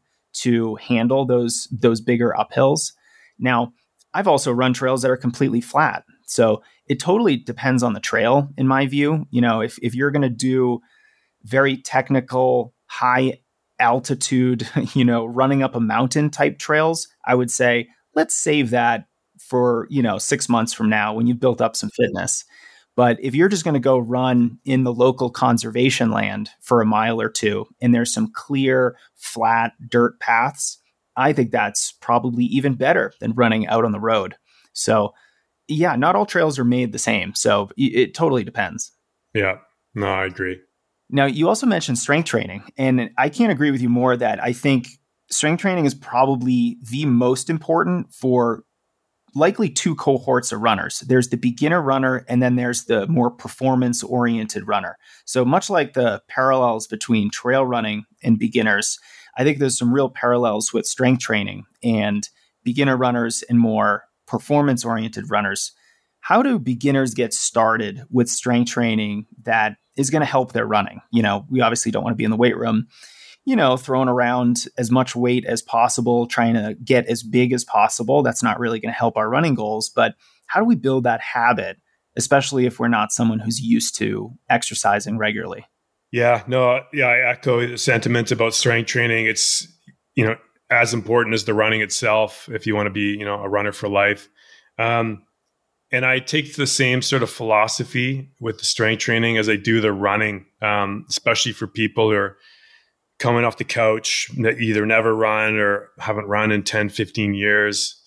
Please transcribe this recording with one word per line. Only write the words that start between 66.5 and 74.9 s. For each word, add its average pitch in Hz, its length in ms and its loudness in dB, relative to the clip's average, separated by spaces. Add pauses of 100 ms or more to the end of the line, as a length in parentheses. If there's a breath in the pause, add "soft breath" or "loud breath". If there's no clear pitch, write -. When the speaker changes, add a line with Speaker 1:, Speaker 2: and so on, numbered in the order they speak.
Speaker 1:
beginners 127 560 0
get 113 180 -2
started 113 800 0
with 120 180 2
strength 120 420 0
training 110 540 -2 (180)
that 110 340 0 (200)
is 135 140 0
gonna 151 140 2
help 127 280 -2
their 113 140 0
running? 107 340 -2 (100)
You 117 120 2
know, 101 260 0
we 127 120 0
obviously 117 300 0
don't 107 120 -2
wanna 110 120 -2
be 113 80 -4
in 107 80 0
the 110 60 -2
weight 120 180 4
room, 110 320 -2 (580 loud breath)
you 262 100 2
know, 135 220 4
throwing 131 300 0
around 123 580 0 (120)
as 117 120 -4
much 123 260 0